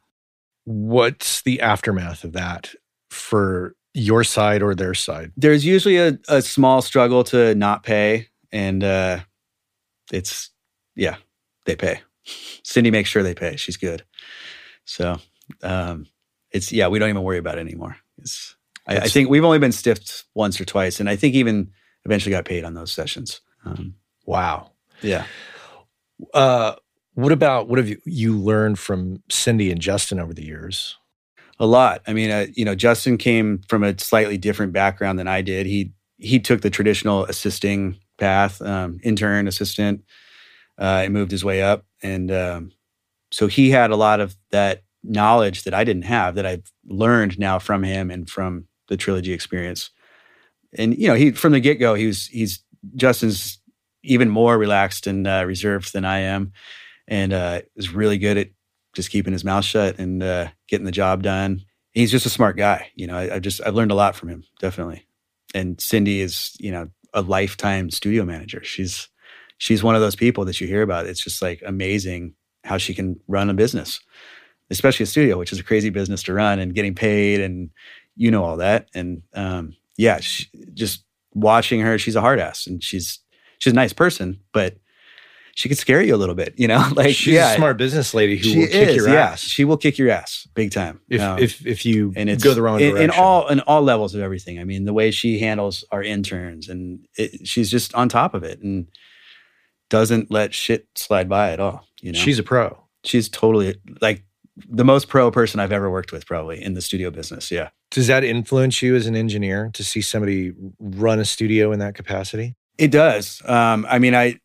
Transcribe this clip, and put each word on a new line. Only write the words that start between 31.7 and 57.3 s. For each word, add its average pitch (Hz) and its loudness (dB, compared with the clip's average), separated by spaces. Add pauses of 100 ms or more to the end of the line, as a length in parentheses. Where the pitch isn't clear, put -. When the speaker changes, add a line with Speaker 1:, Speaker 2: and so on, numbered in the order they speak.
Speaker 2:
I 107 -6
mean, 110 0
uh, 104 0
you 113 -2
know, 101 0
Justin 117 2
came 110 0
from 104 2
a 101 0
slightly 104 0
different 101 -2
background 95 -2
than 90 -6
I 95 -2
did. 95 -4
He, 98 -4 (260)
he 120 0
took 113 2
the 104 0
traditional 101 0
assisting 98 -4 (220)
path, 98 0
um, 92 -6
intern, 104 0
assistant, 101 -4 (720)
uh, 95 0
and 98 -4
moved 101 -2
his 92 -4
way 95 0
up. 101 0 (180)
And, 95 -4
um, 90 -4 (600)
so 107 0
he 131 4
had 120 4
a 107 2
lot 107 4
of 98 -6 (140)
that 98 0 (200)
knowledge 107 2
that 95 -2
I 101 2
didn't 92 -2
have, 95 -2
that 98 -4
I've 92 -8 (160)
learned 104 0
now 95 -2
from 98 -2
him 95 -4
and 87 -12
from 90 -8 (220)
the 101 -4
Trilogy 92 -4
experience. 87 -8 (880)
And, 113 0
you 214 2
know, 123 6
he, 131 6
from 156 2
the 135 6
get-go, 123 2
he 110 0
was, 98 -4
he's, 107 -6 (320)
Justin's 120 0 (440)
even 123 2
more 117 4
relaxed 101 0
and, 98 -2
uh, 95 0
reserved 95 -4
than 95 -4
I 95 -2
am. 98 -4 (540)
And, 98 -2